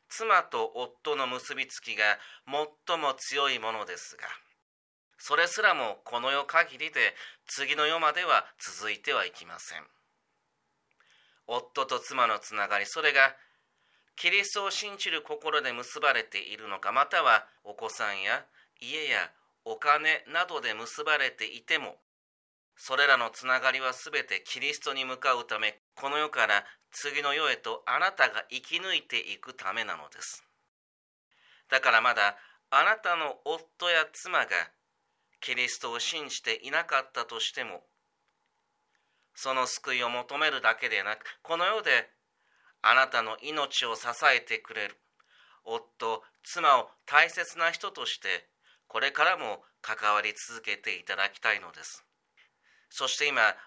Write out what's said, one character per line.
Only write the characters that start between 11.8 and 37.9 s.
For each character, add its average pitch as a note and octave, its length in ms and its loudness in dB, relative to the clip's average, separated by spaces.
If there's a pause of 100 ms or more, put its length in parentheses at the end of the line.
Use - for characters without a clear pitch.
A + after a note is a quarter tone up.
と B2+ 140 -2
妻 B2+ 260 2
の G#2+ 120 2
つ - 160 -12
な G2+ 140 0
が G2+ 100 2
り、 G2+ 80 -2
そ D#3+ 160 -4
れ D3+ 100 4
が C3+ 220 6 (840)
キ F3 140 -2
リ G3 140 4
ス G3+ 100 -6
ト G3+ 100 -2
を F#3+ 60 -2
信 G3+ 280 -6
じ F#3+ 120 -4
る D#3+ 120 -2
心 D3+ 400 -2
で B2+ 100 -2
結 A#2+ 280 -10
ば C#3+ 120 4
れ A2+ 120 0
て - 140 -12
い G2 180 -10
る G#2+ 120 -12
の G2 120 -6
か、 F#2+ 100 -4
ま C3+ 160 4
た F3 160 2
は A2+ 240 6 (180)
お G#2 100 -14
子 A2+ 140 -8
さ G#2+ 220 -4
ん G2 120 -4
や A#2+ 220 -2 (360)
家 C#3+ 280 -6
や G2 220 0 (340)
お A2+ 120 -6
金 D3+ 500 2
な E3 200 0
ど D#3+ 140 -4
で A2+ 140 -2
結 A#2 300 -8
ば D3+ 140 4
れ C3 120 0
て G#2+ 160 -8
い A#2 160 -12
て D#3+ 160 0
も、 A#2+ 180 -8 (800)
そ C3 200 -6
れ C#3+ 100 6
ら C3+ 100 8
の A#2 140 0
つ - 160 -12
な C3 140 2
が C3 100 2
り C3 100 0
は B2+ 120 0
す D3+ 180 -14
べ C#3 140 -2
て G2 220 -4
キ - 120 -8
リ C#3+ 160 -4
ス - 60 -12
ト C#3 140 -4
に C3 100 -4
向 C3 140 -6
か C3+ 160 2
う A#2+ 120 -4
た G#2+ 120 -4
め、 G#2+ 220 -2 (140)
こ C#3 140 -6
の C#3+ 100 -2
世 D3+ 120 0
か A#2 160 2
ら G2+ 180 2 (280)
次 C#3+ 300 -4
の C#3+ 120 0
世 D3+ 160 2
へ A#2+ 60 0
と A2+ 300 -6
あ B2 120 0
な F#3+ 140 2
た B2+ 180 4
が G#2+ 200 -6
生 B2 120 -10
き E3 140 -6
抜 F#3 180 -4
い C#3+ 80 -2
て - 160 -6
い G2+ 200 -8
く - 160 -16
た F#2+ 180 -6
め A2+ 120 -4
な F#2 120 -6
の D2 120 -14
で - 140 -20
す。 - 220 -12 (1200)
だ C3+ 120 2
か C3+ 100 4
ら A2+ 100 8
ま A#2+ 140 6
だ G2+ 220 4 (340)
あ C#3+ 140 8
な G#3+ 120 4
た F3+ 200 0
の D3 280 -2
夫 E3 460 -4
や D#3+ 220 4
妻 E3 340 0
が - 0 - (920)
キ B2+ 140 -4
リ B2 140 0
ス - 100 -6
ト A#2+ 140 -6
を A#2 80 -4
信 D3+ 280 -4
じ - 140 -8
て A2+ 200 -2
い C3 80 -12
な E3 140 0
か C#3 160 0
っ - 120 -6
た A#2+ 140 -4
と A#2 120 -10
し - 140 -2
て C3 120 -6
も、 F#2+ 180 -10 (1500)